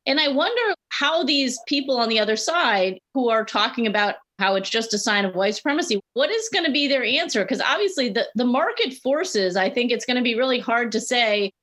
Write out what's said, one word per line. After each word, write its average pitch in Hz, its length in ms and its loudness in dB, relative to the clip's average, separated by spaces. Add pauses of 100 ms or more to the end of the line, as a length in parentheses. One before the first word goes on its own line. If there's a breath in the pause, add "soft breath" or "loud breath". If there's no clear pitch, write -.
And 285 160 2
I 302 80 2
wonder 392 460 0 (160)
how 320 340 0
these 269 420 0
people 277 300 0
on 233 140 0
the 220 80 2
other 214 180 2
side 214 640 0 (160)
who 247 160 2
are 220 160 2
talking 226 400 0
about 208 300 0 (220)
how 196 160 2
it's 190 160 -2
just 226 240 -2
a 208 40 2
sign 202 280 2
of 185 80 -2
white 196 200 0
supremacy, 311 460 -2 (140)
what 285 160 0
is 440 220 -2
gonna 339 200 0
be 285 160 0
their 254 160 0
answer? 254 400 0
'Cause 214 160 -2
obviously 330 480 0
the, 202 260 -2
the 240 100 0
market 285 500 0
forces, 247 600 -2
I 190 140 2
think 240 240 -2
it's 233 140 -4
gonna 247 160 0
be 233 120 0
really 254 240 0
hard 233 340 -2
to 220 80 -2
say 214 500 0 (120)